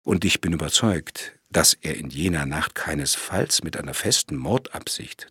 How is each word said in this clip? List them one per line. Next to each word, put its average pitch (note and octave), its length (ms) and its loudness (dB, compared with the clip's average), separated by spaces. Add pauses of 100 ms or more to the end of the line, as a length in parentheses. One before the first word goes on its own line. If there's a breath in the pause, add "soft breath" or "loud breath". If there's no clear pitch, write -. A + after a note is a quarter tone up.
„und F#2 220 2
ich - 160 2
bin E2 120 0
überzeugt, D#2 840 0 (120)
dass - 240 6
er D2+ 200 -4
in C2 140 -8
jener D2 380 0
Nacht C#2+ 260 -2
keinesfalls - 920 -2
mit - 140 -6
einer - 160 -8
festen - 440 0
Mordabsicht - 920 -4